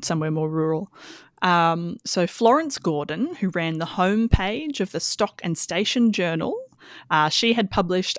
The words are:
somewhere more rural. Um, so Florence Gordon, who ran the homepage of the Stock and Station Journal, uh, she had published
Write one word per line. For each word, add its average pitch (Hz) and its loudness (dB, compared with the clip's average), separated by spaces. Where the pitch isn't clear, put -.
somewhere 156 -2
more 156 -2
rural. 160 -2
Um, 170 2
so 175 0
Florence 277 2
Gordon, 160 -2
who 190 -2
ran 165 -2
the 165 -4
homepage 214 0
of 185 -2
the 160 -4
Stock - -2
and 170 -2
Station 214 2
Journal, 175 0
uh, 156 4
she 233 2
had 233 2
published 185 0